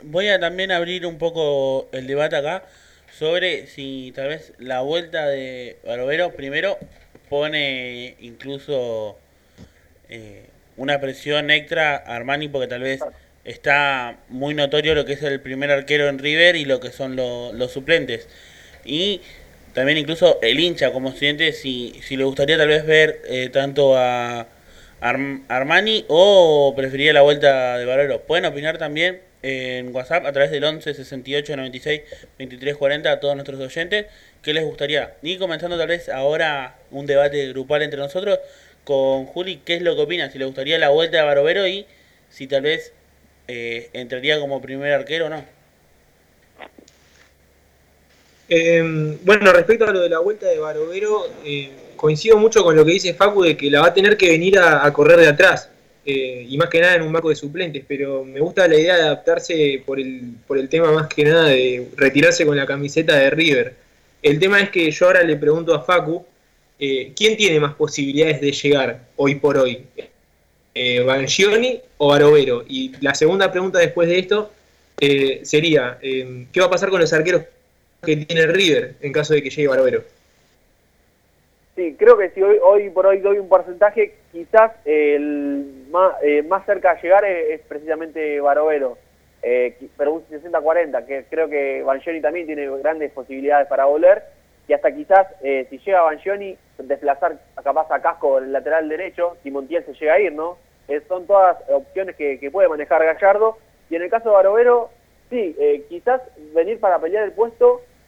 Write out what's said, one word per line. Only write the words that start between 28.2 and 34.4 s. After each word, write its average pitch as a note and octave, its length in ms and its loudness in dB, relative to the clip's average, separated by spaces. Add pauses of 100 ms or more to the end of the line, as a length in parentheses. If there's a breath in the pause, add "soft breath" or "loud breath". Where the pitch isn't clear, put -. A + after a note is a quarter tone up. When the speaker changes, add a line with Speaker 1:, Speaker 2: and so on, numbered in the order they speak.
Speaker 1:
opinar D#3 320 -6
también E3 480 -4 (180)
en B2+ 520 -8
WhatsApp E3 300 -4
a C#3+ 80 -6
través C#3+ 160 0
del D3 140 -6
once D#3 320 -6
sesenta C3 340 -16
y C3+ 60 -6
ocho C#3+ 200 -8
noventa C3 220 -12
y - 20 -14
seis D3+ 220 -6 (380 loud breath)
veintitrés C3 360 -8
cuarenta D3 360 -2
a C#3+ 80 -2
todos C#3+ 160 -2
nuestros C#3 260 -14
oyentes F3 460 -6 (340 soft breath)